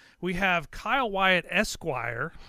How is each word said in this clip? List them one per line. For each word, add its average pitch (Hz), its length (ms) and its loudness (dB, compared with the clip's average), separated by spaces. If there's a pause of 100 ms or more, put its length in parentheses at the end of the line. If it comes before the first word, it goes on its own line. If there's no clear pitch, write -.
(200)
We 180 140 -4
have 175 360 2
Kyle 240 400 0
Wyatt 190 400 4
Esquire 139 840 -2 (160)